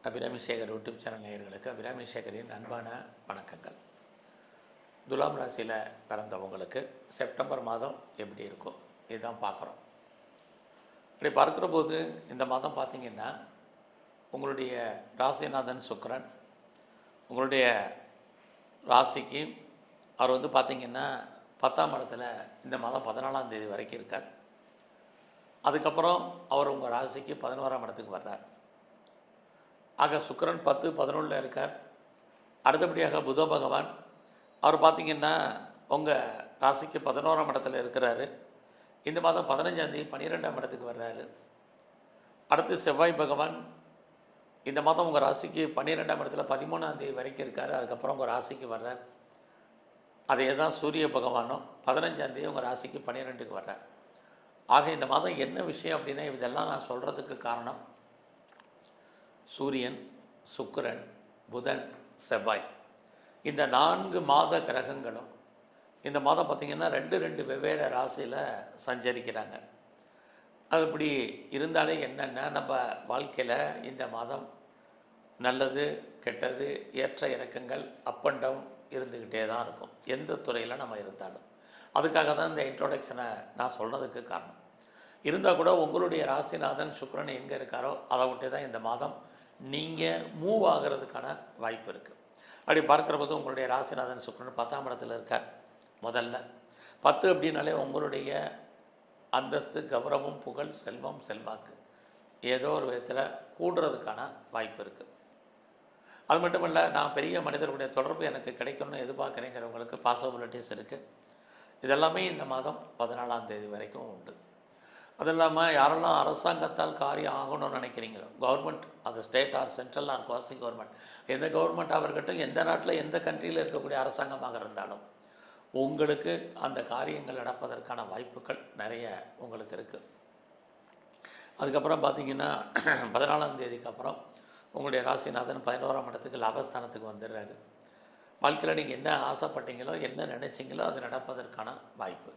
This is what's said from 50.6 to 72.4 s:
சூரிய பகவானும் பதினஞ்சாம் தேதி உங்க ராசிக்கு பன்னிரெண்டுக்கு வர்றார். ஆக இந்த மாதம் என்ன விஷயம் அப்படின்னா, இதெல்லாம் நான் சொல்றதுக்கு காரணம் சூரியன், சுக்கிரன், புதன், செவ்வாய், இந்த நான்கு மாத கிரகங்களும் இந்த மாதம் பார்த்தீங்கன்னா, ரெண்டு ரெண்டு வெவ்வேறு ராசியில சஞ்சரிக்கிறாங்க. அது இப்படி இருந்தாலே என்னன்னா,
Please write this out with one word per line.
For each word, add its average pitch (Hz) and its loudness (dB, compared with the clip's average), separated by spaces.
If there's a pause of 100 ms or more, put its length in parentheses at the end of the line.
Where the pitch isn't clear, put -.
சூரிய 151 2
பகவானும் 123 0 (240)
பதினஞ்சாம் 147 0
தேதி 151 -4
உங்க 127 -2
ராசிக்கு 127 -6
பன்னிரெண்டுக்கு 123 -8
வர்றார். - -10 (840)
ஆக 143 10
இந்த - -2
மாதம் 156 2
என்ன - -4 (140)
விஷயம் 160 -2
அப்படின்னா, 143 -4 (140)
இதெல்லாம் 139 0
நான் 135 -4
சொல்றதுக்கு 135 -4
காரணம் 120 -4 (1700)
சூரியன், 131 -2 (600)
சுக்கிரன், 120 -4 (500)
புதன், 123 -2 (440)
செவ்வாய், 107 2 (800)
இந்த 147 2 (120)
நான்கு 180 6
மாத 160 8
கிரகங்களும் 131 -4 (760)
இந்த 143 0
மாதம் 160 6
பார்த்தீங்கன்னா, 151 0 (100)
ரெண்டு 151 0
ரெண்டு 156 -4
வெவ்வேறு 147 0 (100)
ராசியில 131 -2 (500)
சஞ்சரிக்கிறாங்க. 120 -2 (1160)
அது 160 8
இப்படி 156 0 (500)
இருந்தாலே 160 4 (120)
என்னன்னா, 135 -4 (140)